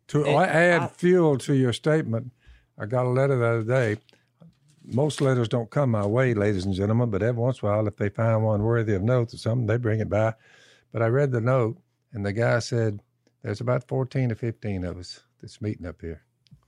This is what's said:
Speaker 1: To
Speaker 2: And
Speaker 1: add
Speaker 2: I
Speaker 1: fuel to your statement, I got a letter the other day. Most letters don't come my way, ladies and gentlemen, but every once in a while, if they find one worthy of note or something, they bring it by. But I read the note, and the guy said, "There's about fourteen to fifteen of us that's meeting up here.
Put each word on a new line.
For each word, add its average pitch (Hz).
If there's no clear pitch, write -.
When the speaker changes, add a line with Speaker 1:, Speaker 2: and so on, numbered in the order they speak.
Speaker 1:
To 147
Speaker 2:
And 147
Speaker 1:
add 170
Speaker 2:
I 127
Speaker 1:
fuel 175
to 143
your 127
statement, 120
I 107
got 123
a 127
letter 135
the 120
other 117
day. 117
Most 139
letters 127
don't 117
come 139
my 104
way, 123
ladies 101
and 98
gentlemen, 110
but 95
every 117
once 123
in 104
a -
while, 107
if 101
they 104
find 113
one 107
worthy 113
of 92
note 120
or -
something, 117
they 107
bring 110
it 101
by. 110
But 113
I 113
read 135
the 123
note, 120
and 104
the 101
guy 120
said, 113
"There's 104
about 123
fourteen 131
to 110
fifteen 104
of 90
us -
that's -
meeting 107
up -
here. 82